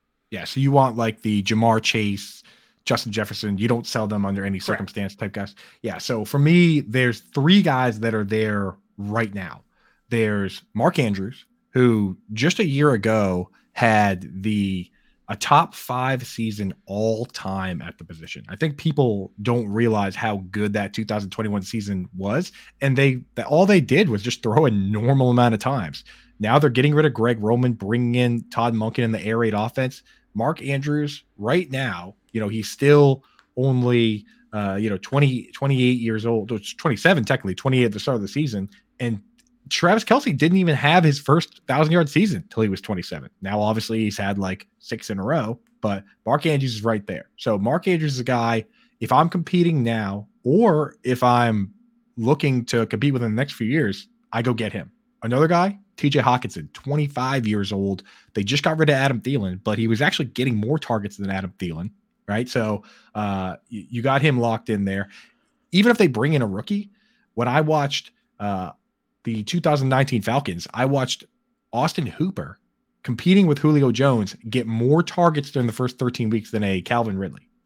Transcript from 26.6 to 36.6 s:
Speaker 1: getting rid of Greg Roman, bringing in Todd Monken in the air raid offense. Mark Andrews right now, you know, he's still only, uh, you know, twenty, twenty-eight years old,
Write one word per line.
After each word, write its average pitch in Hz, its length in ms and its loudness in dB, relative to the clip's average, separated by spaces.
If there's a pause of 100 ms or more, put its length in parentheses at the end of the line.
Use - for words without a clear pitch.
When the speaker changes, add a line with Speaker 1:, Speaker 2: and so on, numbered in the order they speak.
Speaker 1:
getting 139 240 2
rid 156 100 4
of 135 80 0
Greg 113 260 0
Roman, 120 340 2
bringing 120 420 -2
in 120 340 0
Todd 117 240 -2
Monken 113 300 -2
in 113 80 0
the 107 120 -6
air 110 140 -2
raid 113 160 0
offense. 120 480 -4 (320)
Mark 131 300 -4
Andrews 143 600 -4 (140)
right 139 320 -2
now, 104 460 -6 (160)
you 113 80 -4
know, 107 80 -2
he's 107 220 -6
still 143 540 6 (320)
only, 123 680 2 (280)
uh, 101 280 -4
you 110 80 0
know, 98 80 -2
twenty, 135 560 0
twenty-eight 127 460 2
years 113 260 -4
old, 113 240 0 (280)